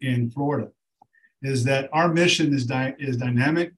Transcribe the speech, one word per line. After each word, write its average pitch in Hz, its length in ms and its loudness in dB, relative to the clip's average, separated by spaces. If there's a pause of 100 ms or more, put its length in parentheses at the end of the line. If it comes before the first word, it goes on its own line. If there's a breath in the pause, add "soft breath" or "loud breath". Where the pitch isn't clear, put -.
in 123 300 -2
Florida, 139 360 -4 (720 soft breath)
is 131 220 -2
that 135 300 0
our 165 180 2
mission 160 420 2
is 127 120 0
dy-, 131 340 -2
is 135 160 -4
dynamic, 131 640 0